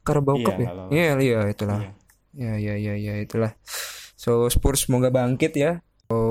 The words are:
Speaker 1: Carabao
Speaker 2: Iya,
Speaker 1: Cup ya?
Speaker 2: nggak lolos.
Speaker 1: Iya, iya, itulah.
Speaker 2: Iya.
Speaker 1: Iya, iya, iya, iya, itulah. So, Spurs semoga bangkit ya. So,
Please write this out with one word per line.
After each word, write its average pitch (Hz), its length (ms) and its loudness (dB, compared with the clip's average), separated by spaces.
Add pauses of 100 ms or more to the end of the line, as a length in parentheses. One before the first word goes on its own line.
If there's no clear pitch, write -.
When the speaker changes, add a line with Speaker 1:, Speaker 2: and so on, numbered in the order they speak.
Speaker 1:
Carabao 143 340 2
Speaker 2:
Iya, 120 100 0
Speaker 1:
Cup 95 100 2
ya? - 80 -6
Speaker 2:
nggak 92 140 -2
lolos. 95 140 -10
Speaker 1:
Iya, 156 280 4
iya, 120 280 4
itulah. 104 320 -2
Speaker 2:
Iya. 101 120 -6 (420)
Speaker 1:
Iya, 120 220 -6
iya, 104 220 -2
iya, 104 180 -4
iya, 104 240 -4
itulah. 110 340 -2 (640)
So, 120 320 2
Spurs 131 380 2
semoga 127 240 2
bangkit 127 460 0
ya. 160 260 0 (260)
So, 113 100 -2 (140)